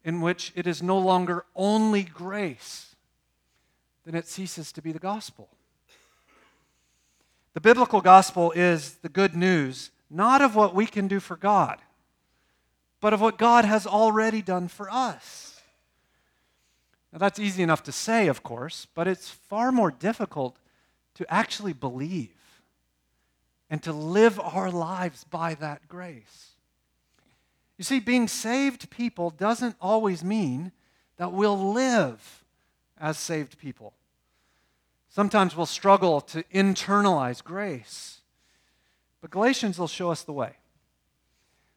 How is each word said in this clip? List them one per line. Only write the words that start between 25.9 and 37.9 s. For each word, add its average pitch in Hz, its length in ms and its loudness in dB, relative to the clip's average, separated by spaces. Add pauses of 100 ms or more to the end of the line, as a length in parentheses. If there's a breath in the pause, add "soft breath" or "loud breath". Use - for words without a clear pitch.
You 185 60 -14
see, 262 160 -2
being 240 280 0
saved 254 640 -4
people 175 400 -6
doesn't 226 500 -4
always 190 420 0
mean 180 480 -4 (460)
that 180 160 -8
we'll 196 400 0
live 226 680 -2 (560)
as 156 180 -6
saved 156 400 -8
people. 120 360 -18 (1120)
Sometimes 196 480 0
we'll 165 100 -4
struggle 185 560 2
to 160 220 -10 (100)
internalize 190 880 0
grace, 170 800 -12 (1000)